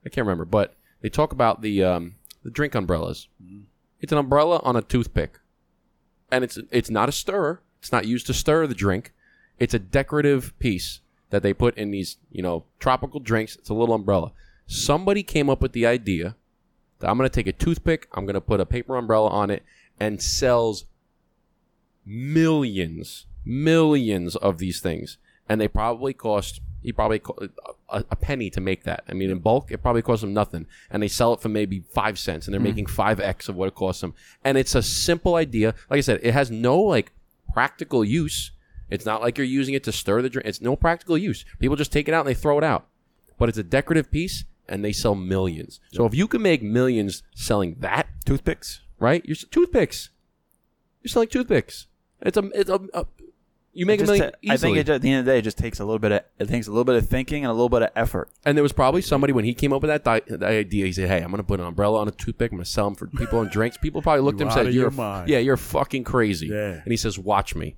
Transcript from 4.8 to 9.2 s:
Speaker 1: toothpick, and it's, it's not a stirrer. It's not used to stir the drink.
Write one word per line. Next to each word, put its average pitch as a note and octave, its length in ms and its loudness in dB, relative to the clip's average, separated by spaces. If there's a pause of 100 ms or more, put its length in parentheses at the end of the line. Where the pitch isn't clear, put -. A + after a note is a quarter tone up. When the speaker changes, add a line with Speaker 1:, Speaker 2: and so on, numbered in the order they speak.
Speaker 1:
toothpick, - 580 -2 (920)
and B2+ 120 2
it's, - 140 -6 (140)
it's A#2+ 180 0
not A2 180 2
a C#3+ 60 -2
stirrer. F3+ 480 -2 (180)
It's - 140 -10
not - 140 0
used A3+ 200 -2
to C3 60 -2
stir D#3 340 2
the B2+ 60 -4
drink. G2 400 -2 (460)